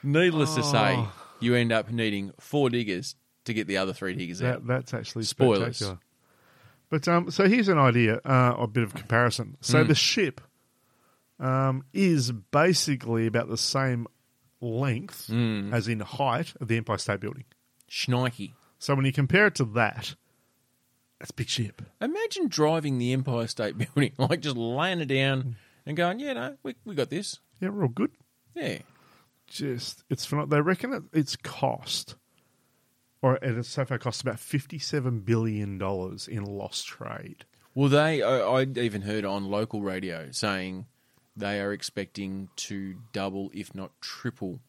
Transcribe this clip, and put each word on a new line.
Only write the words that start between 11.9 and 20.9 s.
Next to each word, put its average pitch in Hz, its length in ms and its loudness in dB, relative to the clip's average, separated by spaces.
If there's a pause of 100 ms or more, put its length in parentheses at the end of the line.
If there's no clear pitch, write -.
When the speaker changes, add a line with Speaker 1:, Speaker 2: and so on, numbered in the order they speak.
Speaker 2:
is 156 400 4
basically 117 960 2
about 117 200 0
the 110 100 -4
same 127 500 0 (520)
length, 123 720 -4
Speaker 1:
Mm. 110 420 0
Speaker 2:
as 110 140 0
in 110 140 -2
height, 131 580 -2
of 120 80 -6
the 113 80 2
Empire 110 220 -2
State 101 240 -2
Building. 107 240 -10 (440)
Speaker 1:
Schnikey. 123 680 -2 (220)
Speaker 2:
So - 160 -2
when 135 120 2
you 135 80 2
compare 175 340 6
it - 80 0
to 139 80 0
that, 110 520 0 (1000)